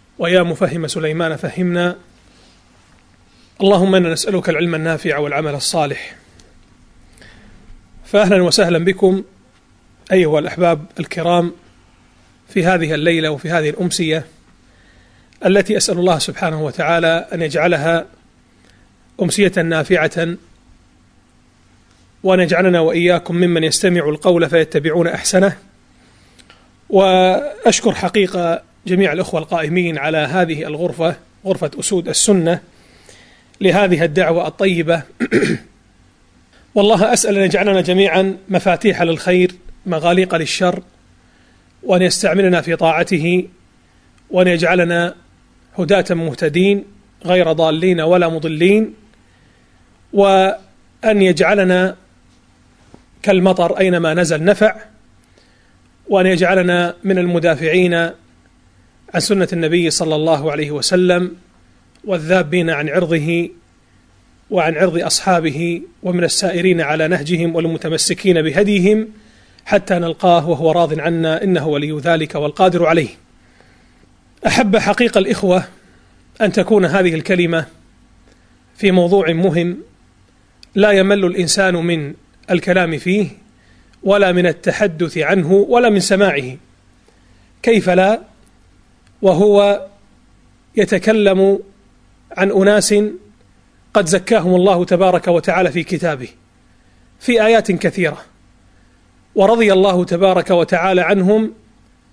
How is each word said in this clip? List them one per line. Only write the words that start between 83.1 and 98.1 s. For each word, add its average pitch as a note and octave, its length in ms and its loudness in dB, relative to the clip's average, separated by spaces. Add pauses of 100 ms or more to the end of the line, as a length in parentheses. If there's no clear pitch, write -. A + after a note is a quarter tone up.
ولا G3 300 2
من F3 140 2
التحدث E3+ 720 -2
عنه، D#3+ 340 0
ولا A#3 380 4
من G3+ 100 2
سماعه. D#3 560 0 (1040)
كيف G#3+ 280 2
لا F#3+ 300 2 (1000)
وهو G3+ 640 2 (880)
يتكلم G3 840 2 (800)
عن G3 140 0
أناس G3+ 440 2 (1000)
قد G3+ 120 2
زكاهم F#3 480 0
الله F3+ 300 2
تبارك F3+ 440 0
وتعالى E3+ 440 0
في E3 100 -4
كتابه D3+ 460 -6 (920)
في A3+ 260 2
آيات A3+ 260 2
كثيرة، E3+ 520 -4 (1120)